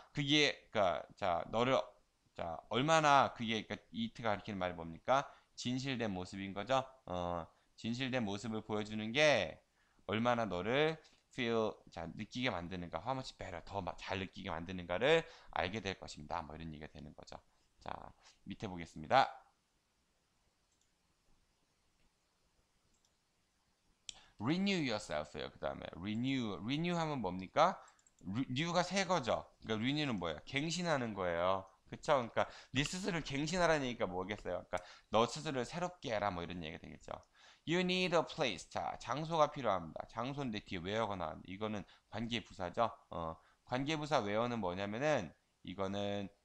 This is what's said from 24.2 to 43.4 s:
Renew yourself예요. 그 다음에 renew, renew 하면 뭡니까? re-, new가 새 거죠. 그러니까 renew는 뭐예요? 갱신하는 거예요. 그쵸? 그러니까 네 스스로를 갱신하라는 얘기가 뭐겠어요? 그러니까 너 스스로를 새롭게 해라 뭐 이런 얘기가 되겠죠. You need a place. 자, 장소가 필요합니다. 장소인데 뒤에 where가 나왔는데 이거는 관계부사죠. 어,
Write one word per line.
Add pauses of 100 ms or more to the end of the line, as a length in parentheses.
Renew
yourself예요.
그
다음에 (140)
renew,
renew
하면
뭡니까? (420)
re-,
new가
새
거죠. (140)
그러니까
renew는
뭐예요?
갱신하는
거예요. (220)
그쵸?
그러니까 (240)
네
스스로를
갱신하라는
얘기가
뭐겠어요?
그러니까 (320)
너
스스로를
새롭게
해라
뭐
이런
얘기가
되겠죠. (560)
You
need
a
place.
자,
장소가
필요합니다.
장소인데
뒤에
where가
나왔는데
이거는 (260)
관계부사죠. (180)
어, (280)